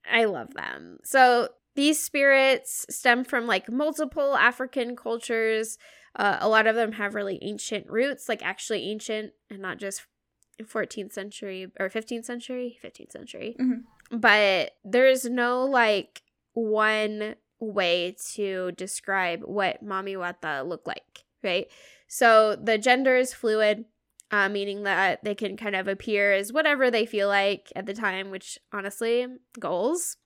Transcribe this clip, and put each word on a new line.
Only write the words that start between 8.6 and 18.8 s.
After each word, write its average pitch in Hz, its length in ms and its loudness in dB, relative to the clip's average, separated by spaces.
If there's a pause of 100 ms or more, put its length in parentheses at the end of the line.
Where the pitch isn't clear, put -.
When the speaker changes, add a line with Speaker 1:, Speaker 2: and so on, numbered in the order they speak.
Speaker 1:
ancient 214 440 -8 (160)
and 196 120 -16
not 190 160 -8
just 196 280 -10 (600)
fourteenth 208 480 -6
century 190 540 -10 (120)
or 190 100 -2
fifteenth 226 360 -6
century, 240 560 -8
fifteenth - 300 -18
century. - 480 -12
Speaker 2:
Mm-hmm. 247 580 -4
Speaker 1:
But 208 540 4 (140)
there 240 220 4
is 262 180 4
no, 247 400 0
like, 226 560 2 (320)
one 214 840 0 (240)
way 185 560 0 (200)
to 190 360 -4
describe 185 720 -4